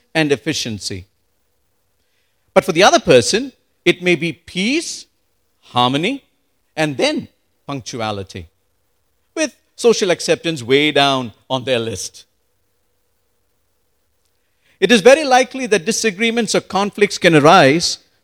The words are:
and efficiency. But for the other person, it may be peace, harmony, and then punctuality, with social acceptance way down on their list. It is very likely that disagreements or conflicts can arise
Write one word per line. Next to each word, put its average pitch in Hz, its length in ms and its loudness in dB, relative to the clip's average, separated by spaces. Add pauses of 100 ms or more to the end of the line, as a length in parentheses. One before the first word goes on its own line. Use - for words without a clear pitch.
(140)
and 147 180 0
efficiency. 107 720 -6 (1500)
But 185 120 2
for 190 80 -2
the 165 100 2
other 302 160 4
person, 185 540 2 (320)
it 175 160 0
may 180 140 0
be 160 180 -4
peace, 254 720 -6 (560)
harmony, 143 640 -2 (500)
and 151 220 -4
then 269 320 -4 (360)
punctuality, 107 840 -10 (840)
with 311 220 -6 (200)
social 220 360 0
acceptance 160 500 -4
way 139 300 0
down 139 420 -2 (160)
on 131 140 -6
their 123 160 -2
list. - 460 -10 (2500)
It 190 120 2
is 233 100 4
very 277 220 6
likely 262 440 0
that 196 180 -2
disagreements 226 680 -2
or 180 80 0
conflicts 202 560 -2
can 175 160 2
arise 156 680 4 (240)